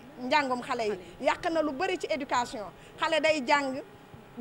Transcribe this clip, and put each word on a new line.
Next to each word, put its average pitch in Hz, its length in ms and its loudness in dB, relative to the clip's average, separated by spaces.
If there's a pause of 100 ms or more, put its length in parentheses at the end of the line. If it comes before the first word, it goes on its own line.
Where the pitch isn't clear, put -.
(200)
njàngum 254 420 2
xale 247 220 -2
yi, 208 420 -4
yàq 330 240 0
na 320 120 2
lu 294 100 2
bari 359 260 0
ci - 120 -6
éducation. 254 560 -2 (340)
Xale 320 220 2
day 311 240 4
jàng 277 340 2 (600)